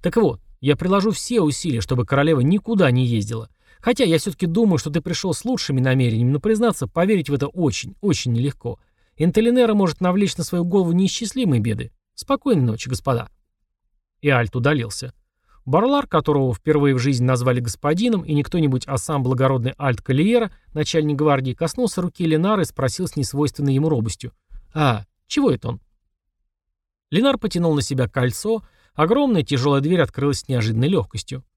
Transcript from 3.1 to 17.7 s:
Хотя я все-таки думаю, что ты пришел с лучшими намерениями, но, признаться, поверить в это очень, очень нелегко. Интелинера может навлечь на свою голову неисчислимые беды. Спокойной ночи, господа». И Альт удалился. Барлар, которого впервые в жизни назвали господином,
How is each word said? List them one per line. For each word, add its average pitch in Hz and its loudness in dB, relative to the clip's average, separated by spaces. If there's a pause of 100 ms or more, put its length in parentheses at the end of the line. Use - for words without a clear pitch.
Хотя 254 0
я 165 4
все-таки 185 -4
думаю, 185 2
что - -4
ты 156 -2
пришел 180 -6
с - -6
лучшими 175 -2
намерениями, 127 2
но, 147 0
признаться, 214 0
поверить 180 0
в 143 0
это 139 -2
очень, 147 -4
очень 151 0
нелегко. 117 -4 (380)
Интелинера 226 2
может 185 0
навлечь 185 0
на 175 -6
свою 175 -2
голову 175 2
неисчислимые 190 0
беды. 117 -4 (220)
Спокойной 254 0
ночи, 113 -2
господа». 123 -4 (920)
И 147 0
Альт 120 0
удалился. 127 -2 (500)
Барлар, 240 2
которого 143 0
впервые 143 2
в 127 0
жизни 127 0
назвали 123 2
господином, 170 -2